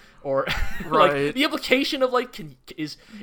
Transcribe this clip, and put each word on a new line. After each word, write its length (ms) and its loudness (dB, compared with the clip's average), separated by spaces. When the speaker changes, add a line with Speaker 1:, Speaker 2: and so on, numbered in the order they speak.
Speaker 1:
or, 220 0
<laughs> 220 -2
like, 240 6
Speaker 2:
Right. 220 0
Speaker 1:
the 100 0
implication 580 0
of, 100 2
like, 200 -2
can, 240 -14
is, 200 -8